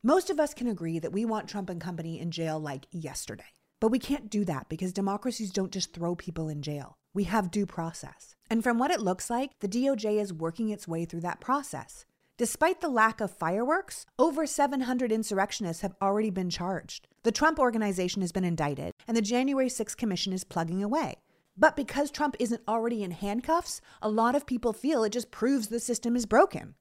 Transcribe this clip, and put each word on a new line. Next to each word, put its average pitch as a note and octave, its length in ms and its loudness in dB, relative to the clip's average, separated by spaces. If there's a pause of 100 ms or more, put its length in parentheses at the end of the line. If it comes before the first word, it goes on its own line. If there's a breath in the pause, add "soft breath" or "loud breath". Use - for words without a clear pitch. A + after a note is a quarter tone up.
Most F4 300 4
of D4+ 80 0
us D4 160 0
can B3 100 -6
agree E3 320 -2
that E3 160 -4
we G#3 100 0
want A3 240 -2
Trump G3 220 -8
and E3+ 100 -6
company E3 400 -8
in E3+ 120 -4
jail, D#3+ 280 -2
like, C#3 300 -8
yesterday. - 640 -10 (280)
But A3 100 4
we A#3+ 100 2
can't A#3 320 -4
do G#3 140 0
that D3 240 -4
because F3 220 -4
democracies G3+ 600 -2
don't F#3+ 200 -2
just F#3 220 -6
throw E3+ 220 -2
people D#3+ 340 -6
in D3 140 -6
jail. D3 340 -8 (160)
We G3 120 2
have F#3+ 260 0
due G3+ 160 0
process. - 640 -10 (160)
And A3+ 140 2
from A#3+ 160 4
what C#4 100 2
it F4+ 120 2
looks F#3 280 0
like, B3+ 300 -2
the G3+ 80 -4
D A#3+ 200 2
O C4+ 80 4
J G#3+ 220 0
is G3+ 160 -2
working E3 360 -2
its G#3 180 -6
way E3 180 -2
through E3 160 -6
that F3 180 -4
process. - 680 -4 (320)
Despite D#4+ 420 2
the E4+ 80 -2
lack A3+ 320 2
of G3+ 120 -2
fireworks, A#3+ 760 -2 (120)
over D4+ 280 4
seven C#4 360 0
hundred B3 300 0
insurrectionists G3+ 680 -2
have F#3+ 200 -4
already G#3 280 2
been F3+ 200 -2
charged. - 560 -6 (180)
The A3+ 100 2
Trump D#4 260 2
Organization G3+ 600 2
has F3 100 0
been F#3 140 0
indicted, D3 480 -2 (120)
and A#3 120 0
the A#3 40 4
January C4 460 2
sixth A#3+ 300 -4
Commission F#3+ 340 -2
is F#3 140 -4
plugging E3+ 360 -2
away. B3+ 340 -2 (420)
But D#4 180 8
because C#4+ 340 0
Trump - 300 -2
isn't A#3 260 0
already A3+ 380 0
in F3+ 80 -4
handcuffs, A3+ 680 -2 (200 loud breath)
a A3 60 -2
lot A3+ 280 4
of D4 100 2
people A#3+ 260 0
feel B3 320 2
it G#3 80 2
just A#3 200 -4
proves A#3+ 360 2
the A3+ 140 -2
system A#3 340 0
is A#3+ 100 0
broken. A3+ 560 4